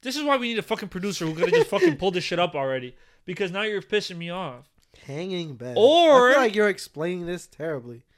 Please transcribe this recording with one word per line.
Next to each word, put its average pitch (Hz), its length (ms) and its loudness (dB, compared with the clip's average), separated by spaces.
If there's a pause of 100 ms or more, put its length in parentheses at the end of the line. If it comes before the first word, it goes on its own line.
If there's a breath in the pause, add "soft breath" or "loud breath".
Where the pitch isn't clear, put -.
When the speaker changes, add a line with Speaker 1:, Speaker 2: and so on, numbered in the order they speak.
Speaker 1:
this 254 140 -8
is 302 60 -6
why 285 140 2
we 240 120 -4
need 233 100 -4
a 190 40 -6
fucking 214 280 -6
producer 185 340 -6
who 160 100 -4
could've - 200 0
just 466 160 4
fucking 254 260 2
pulled 180 180 -2
this 180 100 -4
shit 170 140 -4
up 175 160 0
already. 131 400 -6 (300)
Because 180 260 -6
now 196 120 -6
you're 214 200 -4
pissing 196 360 -4
me 170 120 -12
off. 151 380 -10 (380)
Speaker 2:
Hanging 165 500 -8
bed. 123 220 -8
Speaker 1:
Or 277 500 8
Speaker 2:
I 262 60 6
feel 277 80 6
like 220 120 0
you're 208 140 4
explaining 175 580 -6
this 175 200 -10
terribly. 123 580 -10 (140)